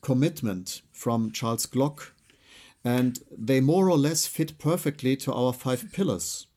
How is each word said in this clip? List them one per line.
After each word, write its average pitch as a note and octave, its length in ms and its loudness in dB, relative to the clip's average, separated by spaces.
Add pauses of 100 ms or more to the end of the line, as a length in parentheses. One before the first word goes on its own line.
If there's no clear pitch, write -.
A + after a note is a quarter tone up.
commitment B2 800 -2 (100)
from A2+ 400 -2
Charles A2+ 340 -4
Glock. C#3+ 440 -2 (720)
And B2 340 0 (180)
they C3 240 2
more F3 300 6
or E3+ 80 4
less D3+ 280 2
fit - 320 -4
perfectly D3 600 0
to C3+ 140 -4
our B2 220 0
five B2 380 -4
pillars. C3+ 540 -4 (100)